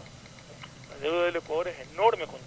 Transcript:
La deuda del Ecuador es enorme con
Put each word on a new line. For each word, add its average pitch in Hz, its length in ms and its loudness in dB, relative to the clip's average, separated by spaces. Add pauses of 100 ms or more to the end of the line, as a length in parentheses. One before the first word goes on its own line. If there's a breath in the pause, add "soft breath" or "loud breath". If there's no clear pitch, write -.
(920)
La - 60 -12
deuda 170 280 2
del 170 120 2
Ecuador 170 320 0
es 143 220 -10
enorme 180 360 6
con 139 200 -12